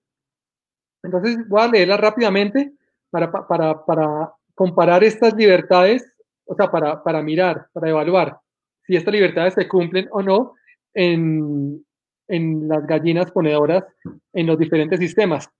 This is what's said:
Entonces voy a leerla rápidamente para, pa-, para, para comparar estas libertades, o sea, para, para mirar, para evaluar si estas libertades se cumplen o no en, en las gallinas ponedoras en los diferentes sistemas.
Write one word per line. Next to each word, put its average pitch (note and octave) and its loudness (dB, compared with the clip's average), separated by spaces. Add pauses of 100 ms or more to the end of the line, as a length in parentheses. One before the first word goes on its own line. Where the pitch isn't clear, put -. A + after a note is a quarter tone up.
(1040)
Entonces F3+ -4 (100)
voy G#3 2
a A#3+ 2
leerla G3+ 2
rápidamente G#3+ 0 (360)
para, E3 -4
pa-, - -8
para, D#3+ -2
para D#3 -2 (240)
comparar F3 2
estas A3 2
libertades, F#3+ 4 (320)
o F#3 -10
sea, G3 0
para, D#3 -2
para D#3+ -2
mirar, D#3 -2
para D#3+ -6
evaluar D#3+ 0 (480)
si F#3 -2
estas F3 0
libertades F#3 0
se F3+ -2
cumplen F#3 -2
o G#3+ -6
no G3 0 (400)
en, D#3 -2 (460)
en D#3+ -4
las D3+ -4
gallinas E3 -2
ponedoras D#3 0 (500)
en E3 -2
los D#3+ 0
diferentes D#3+ 0
sistemas. E3+ -2 (120)